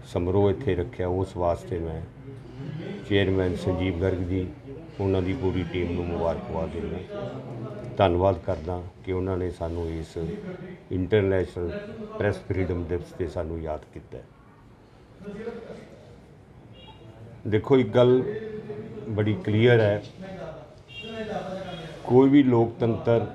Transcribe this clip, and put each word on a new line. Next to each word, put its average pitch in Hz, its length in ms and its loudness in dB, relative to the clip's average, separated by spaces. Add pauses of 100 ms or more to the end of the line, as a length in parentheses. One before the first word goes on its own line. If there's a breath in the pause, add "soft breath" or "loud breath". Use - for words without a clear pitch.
(120)
ਸਮਾਰੋਹ 98 380 4
ਇੱਥੇ 98 240 0
ਰੱਖਿਆ, 90 340 -2
ਉਸ 92 280 -2
ਵਾਸਤੇ 87 420 -2
ਮੈਂ 80 220 -6 (1080)
ਚੇਅਰਮੈਨ 95 480 4
ਸੰਜੀਵ 90 440 0
ਗਰਗ 92 180 2
ਜੀ, 90 300 -2 (520)
ਉਹਨਾਂ 95 220 2
ਦੀ 92 100 0
ਪੂਰੀ 90 300 0 (100)
ਟੀਮ 87 200 -2
ਨੂੰ 87 140 -2
ਮੁਬਾਰਕਬਾਦ 82 640 -2
ਦਿੰਦਾ, 85 600 -8 (680)
ਧੰਨਵਾਦ 92 420 4
ਕਰਦਾ 87 440 -4 (220)
ਕਿ 92 80 -4
ਉਹਨਾਂ 92 240 0
ਨੇ 90 140 -2
ਸਾਨੂੰ 85 400 -4
ਇਸ 80 280 -8 (760)
ਇੰਟਰਨੈਸ਼ਨਲ 92 760 2 (480)
ਪ੍ਰੈਸ 98 180 2
ਫਰੀਡਮ 92 480 -2
ਦਿਵਸ 80 280 -4
'ਤੇ 90 140 -4
ਸਾਨੂੰ 82 340 -6
ਯਾਦ 78 200 -6 (140)
ਕੀਤਾ 76 240 -16
ਹੈ। 62 60 -16 (3250)
ਦੇਖੋ, 107 320 4
ਇੱਕ 110 100 4
ਗੱਲ 123 340 6 (840)
ਬੜੀ 107 260 0
ਕਲੀਅਰ 110 460 6
ਹੈ, 104 240 2 (2000)
ਕੋਈ 131 240 8
ਵੀ 143 140 8
ਲੋਕਤੰਤਰ 117 920 4